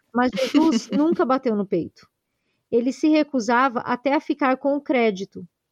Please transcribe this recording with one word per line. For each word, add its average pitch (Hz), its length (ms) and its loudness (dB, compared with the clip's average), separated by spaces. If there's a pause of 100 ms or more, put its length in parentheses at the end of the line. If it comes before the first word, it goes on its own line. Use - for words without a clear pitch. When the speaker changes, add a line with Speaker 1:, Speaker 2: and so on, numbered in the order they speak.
(120)
Speaker 1:
Mas 247 240 2
Jesus 294 540 2
Speaker 2:
<laughs> - 20 -8
Speaker 1:
nunca 302 320 2
bateu 254 320 0
no 202 120 -2
peito. - 420 -6 (640)
Ele 240 200 0
se 311 180 -2
recusava 262 720 0
até 262 340 -2
a 320 40 2
ficar 269 380 -2
com 277 180 -2
o 285 60 -4
crédito. 202 640 -2 (240)